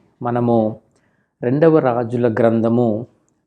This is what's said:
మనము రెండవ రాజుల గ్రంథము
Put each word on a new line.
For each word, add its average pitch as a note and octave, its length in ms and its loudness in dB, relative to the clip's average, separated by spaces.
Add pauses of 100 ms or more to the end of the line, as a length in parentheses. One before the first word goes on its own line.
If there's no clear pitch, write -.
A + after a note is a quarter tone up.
(220)
మనము A#2+ 360 -2 (840)
రెండవ D3+ 360 2
రాజుల A#2+ 500 -2
గ్రంథము A2+ 760 0 (400)